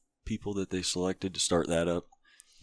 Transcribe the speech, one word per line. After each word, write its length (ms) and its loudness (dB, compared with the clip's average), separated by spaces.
people 300 -4
that 160 -2
they 100 0
selected 520 -2
to 60 -6
start 280 2
that 200 2
up 200 -2